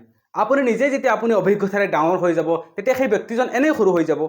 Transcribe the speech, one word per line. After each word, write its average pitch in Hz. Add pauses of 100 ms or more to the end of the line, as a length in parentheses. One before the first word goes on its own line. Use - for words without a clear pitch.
(340)
আপুনি 226
নিজে 247
যেতিয়া 254
আপুনি 226
অভিজ্ঞতাৰে 202
ডাঙৰ 160
হৈ 175
যাব, 160 (260)
তেতিয়া 247
সেই 262
ব্যক্তিজন 226
এনেই 285
সৰু 190
হৈ 170
যাব। 151